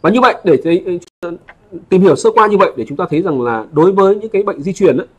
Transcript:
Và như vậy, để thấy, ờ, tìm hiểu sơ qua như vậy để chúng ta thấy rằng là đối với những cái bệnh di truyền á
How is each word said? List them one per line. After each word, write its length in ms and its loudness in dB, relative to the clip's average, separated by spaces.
Và 40 2
như 100 2
vậy, 220 2
để 200 2
thấy, 360 -2
ờ, 100 -10
tìm 120 2
hiểu 140 4
sơ 160 0
qua 160 4
như 100 0
vậy 200 2
để 100 -6
chúng 100 -10
ta 120 -4
thấy 120 -2
rằng 200 -2
là 300 -4
đối 200 2
với 240 2
những 140 -10
cái 140 -2
bệnh 180 -6
di 120 -6
truyền 240 2
á 60 -6